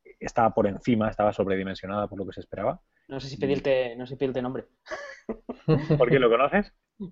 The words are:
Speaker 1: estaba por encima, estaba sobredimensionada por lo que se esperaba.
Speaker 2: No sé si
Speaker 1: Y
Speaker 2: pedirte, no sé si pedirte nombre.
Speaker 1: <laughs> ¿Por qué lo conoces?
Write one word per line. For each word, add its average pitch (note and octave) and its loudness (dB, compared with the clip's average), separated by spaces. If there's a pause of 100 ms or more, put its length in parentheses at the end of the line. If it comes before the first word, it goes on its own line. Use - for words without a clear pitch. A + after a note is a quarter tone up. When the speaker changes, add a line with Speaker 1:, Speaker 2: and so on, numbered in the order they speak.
(220)
Speaker 1:
estaba A2+ 2
por G#2 2
encima, A2 0
estaba G#2 0
sobredimensionada F#2+ -4
por G2 -16
lo F#2+ -8
que F#2 -10
se F#2+ -14
esperaba. G#2 -6 (300)
Speaker 2:
No C3+ -8
sé C3+ -10
si C3 -12
Speaker 1:
Y G#2+ -12
Speaker 2:
pedirte, C3+ 0
no B2 -10
sé C#3 -12
si C3 -10
pedirte C3 -2
nombre. B2 -4 (600)
Speaker 1:
<laughs> - 0
¿Por B2 4
qué C3+ 6
lo B2 6
conoces? C#3+ 2 (380)